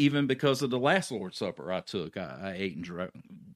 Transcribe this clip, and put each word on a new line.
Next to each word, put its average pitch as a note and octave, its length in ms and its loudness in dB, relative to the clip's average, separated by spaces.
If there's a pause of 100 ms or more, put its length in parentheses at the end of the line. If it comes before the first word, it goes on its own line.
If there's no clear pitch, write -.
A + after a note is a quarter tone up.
even C#3+ 200 4
because C3 360 2
of C#3 80 0
the B2 100 0
last E3+ 320 4
Lord's F#2+ 260 -6
Supper F2 360 -4
I F2+ 80 -2
took, F2 340 -6
I, D2 260 -8
I G2 160 -6
ate F#2+ 180 -2
and F2 100 -8
drank F2 260 -6 (440)